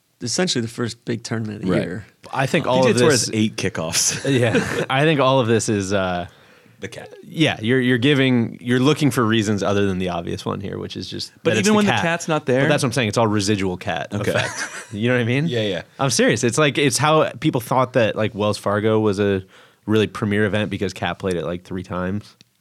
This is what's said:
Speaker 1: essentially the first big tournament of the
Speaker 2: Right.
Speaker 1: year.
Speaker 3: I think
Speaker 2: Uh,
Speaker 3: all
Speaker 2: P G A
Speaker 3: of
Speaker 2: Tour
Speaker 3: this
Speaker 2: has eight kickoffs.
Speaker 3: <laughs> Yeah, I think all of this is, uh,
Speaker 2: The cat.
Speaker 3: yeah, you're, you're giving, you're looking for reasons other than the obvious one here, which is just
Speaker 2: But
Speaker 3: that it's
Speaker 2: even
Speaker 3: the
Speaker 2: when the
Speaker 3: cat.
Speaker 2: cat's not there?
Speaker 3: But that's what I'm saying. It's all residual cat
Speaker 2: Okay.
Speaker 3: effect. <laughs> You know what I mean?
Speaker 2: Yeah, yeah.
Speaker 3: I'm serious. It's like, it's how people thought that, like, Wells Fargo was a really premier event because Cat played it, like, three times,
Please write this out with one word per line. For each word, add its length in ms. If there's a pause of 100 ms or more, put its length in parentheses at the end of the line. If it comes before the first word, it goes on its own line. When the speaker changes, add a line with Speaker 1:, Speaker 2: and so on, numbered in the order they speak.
(220)
Speaker 1:
essentially 400
the 60
first 380
big 180
tournament 400
of 40
the 40
Speaker 2:
Right. 120
Speaker 1:
year. 220 (260)
Speaker 3:
I 140
think 220
Speaker 2:
Uh, 40
Speaker 3:
all 120
Speaker 2:
P 0
G 60
A 40
Speaker 3:
of 60
Speaker 2:
Tour 120
Speaker 3:
this 140
Speaker 2:
has 100
eight 200
kickoffs. 760
Speaker 3:
<laughs> 80
Yeah, 520
I 120
think 160
all 200
of 80
this 220
is, 220
uh, 360 (520)
Speaker 2:
The 80
cat. 240 (120)
Speaker 3:
yeah, 380
you're, 200
you're 160
giving, 640
you're 180
looking 320
for 140
reasons 380
other 240
than 120
the 100
obvious 360
one 160
here, 160
which 180
is 140
just 220 (120)
Speaker 2:
But 120
Speaker 3:
that 40
it's 80
Speaker 2:
even 60
Speaker 3:
the 40
Speaker 2:
when 100
the 40
Speaker 3:
cat. 120
Speaker 2:
cat's 240
not 180
there? 160
Speaker 3:
But 80
that's 140
what 60
I'm 40
saying. 160
It's 80
all 100
residual 500
cat 360
Speaker 2:
Okay. 180
Speaker 3:
effect. 220 (160)
<laughs> 40 (200)
You 160
know 60
what 60
I 40
mean? 220
Speaker 2:
Yeah, 160
yeah. 180 (180)
Speaker 3:
I'm 100
serious. 360
It's 120
like, 200
it's 200
how 320 (120)
people 180
thought 340
that, 220
like, 180
Wells 240
Fargo 440
was 180
a 240 (420)
really 220
premier 380
event 240
because 240
Cat 260
played 160
it, 80
like, 220
three 180
times, 400 (380)